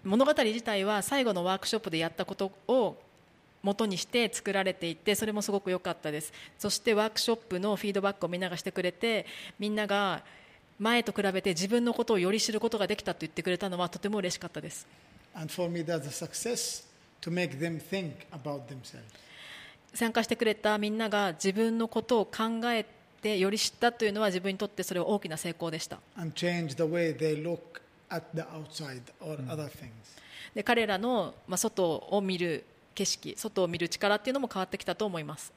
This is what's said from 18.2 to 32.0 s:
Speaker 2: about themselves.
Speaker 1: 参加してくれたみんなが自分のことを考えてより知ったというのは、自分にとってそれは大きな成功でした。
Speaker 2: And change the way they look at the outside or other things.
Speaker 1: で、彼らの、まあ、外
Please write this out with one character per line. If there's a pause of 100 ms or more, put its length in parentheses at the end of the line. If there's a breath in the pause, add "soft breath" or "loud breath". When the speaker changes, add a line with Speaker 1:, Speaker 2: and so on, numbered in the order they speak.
Speaker 2:
about
themselves. (880 loud breath)
Speaker 1:
参
加
し
て
く
れ
た
み
ん
な
が
自
分
の
こ
と
を
考
え (360)
て
よ
り
知
っ
た
と
い
う
の
は、
自
分
に
と
っ
て
そ
れ
は
大
き
な
成
功
で
し
た。 (180)
Speaker 2:
And
change
the
way
they
look (500)
at (100)
the
outside (180)
or (120)
other
things. (640 loud breath)
Speaker 1:
で、
彼
ら
の、 (140)
ま
あ、
外